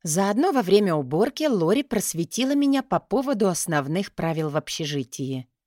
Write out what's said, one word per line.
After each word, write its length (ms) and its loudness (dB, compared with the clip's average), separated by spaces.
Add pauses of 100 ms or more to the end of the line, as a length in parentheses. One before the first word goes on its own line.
Заодно 500 0
во 120 2
время 320 4
уборки 480 0
Лори 400 2
просветила 720 -2
меня 260 2
по 180 -2
поводу 480 0
основных 680 -2
правил 340 -2
в 80 -4
общежитии. 920 -6 (200)